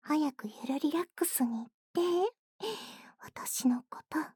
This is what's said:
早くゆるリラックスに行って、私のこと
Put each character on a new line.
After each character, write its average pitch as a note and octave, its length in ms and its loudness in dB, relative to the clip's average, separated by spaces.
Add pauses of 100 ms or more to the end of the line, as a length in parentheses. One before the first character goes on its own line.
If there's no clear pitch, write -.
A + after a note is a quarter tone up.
早 D4 300 2
く - 160 -10
ゆ B3 260 -6
る C#4 60 -2
リ D4+ 120 2
ラ E4 80 2
ッ F4+ 40 0 (100)
ク - 100 0
ス - 200 2
に A#3 160 -2
行 - 40 -6
っ - 20 -12 (280)
て、 F4 60 4 (1200)
私 - 480 -2
の B3 200 2
こ - 200 -12
と D#4 100 -2 (180)